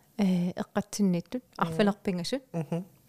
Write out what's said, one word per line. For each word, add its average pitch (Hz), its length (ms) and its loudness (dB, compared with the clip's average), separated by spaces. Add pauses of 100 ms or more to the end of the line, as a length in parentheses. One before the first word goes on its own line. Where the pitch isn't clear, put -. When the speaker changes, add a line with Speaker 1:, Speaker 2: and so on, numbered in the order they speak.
(180)
Speaker 1:
э, 180 340 2
эққатсинниттут, 196 880 -2
Speaker 2:
М. - 240 -4
Speaker 1:
арфалерпингасут. 180 760 0 (100)
Speaker 2:
Мгм. 170 320 -4 (240)